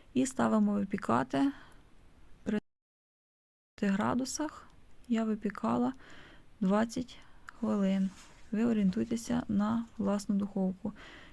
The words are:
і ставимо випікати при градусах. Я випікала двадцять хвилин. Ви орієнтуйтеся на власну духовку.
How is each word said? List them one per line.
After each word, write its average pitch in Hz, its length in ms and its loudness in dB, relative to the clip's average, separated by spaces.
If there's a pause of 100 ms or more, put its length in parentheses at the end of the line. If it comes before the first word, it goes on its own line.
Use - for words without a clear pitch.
(140)
і 262 120 2
ставимо 220 480 2
випікати 240 760 0 (920)
при 107 160 -2 (1200)
градусах. 240 840 0 (400)
Я 226 160 2
випікала 226 720 0 (680)
двадцять 220 580 2 (420)
хвилин. 196 500 2 (420)
Ви 220 140 2
орієнтуйтеся 233 840 2
на 220 380 0 (120)
власну 202 380 0
духовку. 196 580 -2 (400)